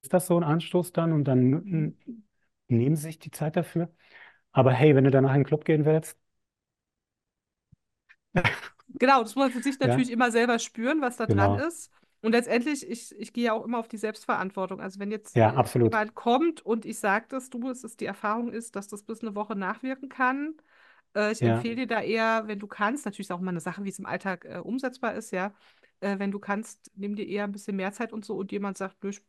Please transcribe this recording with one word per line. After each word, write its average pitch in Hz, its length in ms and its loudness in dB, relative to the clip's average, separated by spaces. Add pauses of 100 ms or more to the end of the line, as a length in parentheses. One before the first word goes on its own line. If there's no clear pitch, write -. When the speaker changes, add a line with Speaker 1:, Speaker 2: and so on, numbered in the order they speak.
Speaker 1:
ist - 100 -4
das 180 140 2
so 170 100 4
ein 175 80 4
Anstoß 165 480 0
dann 165 200 0
und 147 120 2
dann 127 280 4 (180)
Speaker 2:
Mhm. 156 240 -2 (120)
Speaker 1:
n-, 233 180 -16 (440)
nehmen 123 280 4
sie 143 60 -6
sich 160 160 -10
die - 120 -18
Zeit - 260 -4
dafür. 170 360 -2 (600)
Aber 127 200 6
hey, 139 240 8
wenn 135 80 8
du 139 60 8
danach 135 240 6
in 143 80 6
den 131 40 2
Club - 180 -2
gehen 151 200 4
willst. 156 340 0 (2250)
<laughs> - 400 0 (140)
Speaker 2:
Genau, 262 340 4
das 214 120 -6
muss 269 120 4
man 262 60 0
für 247 100 -6
sich 269 200 -2
Speaker 1:
Ja. 247 220 4
Speaker 2:
natürlich 254 60 -2
immer 240 200 2
selber 233 280 4
spüren, 254 420 -2
was 247 160 -2
da 226 100 -4
dran 101 280 4
Speaker 1:
Genau. 277 140 -2
Speaker 2:
ist. - 220 -12 (320)
Und 220 100 2
letztendlich, 240 560 0
ich, 233 300 -12
ich - 140 -12
gehe 240 120 -2
ja 226 80 2
auch 220 120 -4
immer 233 140 -4
auf 226 100 -8
die 226 100 -10
Selbstverantwortung. 190 840 -4
Also 190 180 -10
wenn 202 120 -8
jetzt, - 260 -8
Speaker 1:
Ja, 110 140 8
Speaker 2:
äh, 123 60 -2
Speaker 1:
absolut. 117 440 2
Speaker 2:
jemand 107 140 -6
kommt 311 500 0
und 226 220 -2
ich - 120 -10
sag 214 300 -2
das, 262 220 -10
du, 247 200 -8
es 254 140 -12
ist, - 160 -18
die - 60 -6
Erfahrung 220 460 -4
ist, 226 240 -12
dass 202 120 -10
das 208 140 -14
bis 226 180 -12
eine 220 140 -8
Woche 208 220 -6
nachwirken 262 520 -6
kann, 269 460 -2 (600)
äh, 208 180 0
ich 226 80 -6
Speaker 1:
Ja. - 40 4
Speaker 2:
empfehle 226 320 2
dir 254 100 -2
da 220 160 0
eher, 226 440 0
wenn 208 120 -6
du 208 80 -10
kannst, 226 380 -2
natürlich 202 240 -8
ist - 40 -8
auch 175 80 -6
mal 185 100 -4
eine 170 100 -4
Sache, 185 240 -8
wie 196 60 -6
es - 80 -14
im 190 80 -14
Alltag, 180 400 -6
äh, - 120 -12
umsetzbar 247 560 -6
ist, 220 180 -10
ja, 196 200 -4 (480)
äh, 196 180 -2
wenn 202 120 -2
du 202 80 -8
kannst, 202 580 -8
nimm 202 200 -8
dir 208 100 -8
eher 202 180 -4
ein 202 80 -6
bisschen 202 240 -8
mehr 190 160 -4
Zeit 226 200 -8
und 214 120 -10
so 202 120 -8
und 196 160 -8
jemand 202 260 -6
sagt, 190 260 -10
"Nö, 196 60 -4
ich 202 180 -12